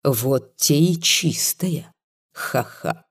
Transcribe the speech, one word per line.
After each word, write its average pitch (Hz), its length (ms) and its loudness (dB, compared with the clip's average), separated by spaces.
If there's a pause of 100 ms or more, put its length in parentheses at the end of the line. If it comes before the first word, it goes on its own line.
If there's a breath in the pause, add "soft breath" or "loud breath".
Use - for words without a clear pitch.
Вот 131 520 0
те 147 220 2
и 170 220 4
чистая. - 920 -2 (400)
Ха-ха. - 800 -6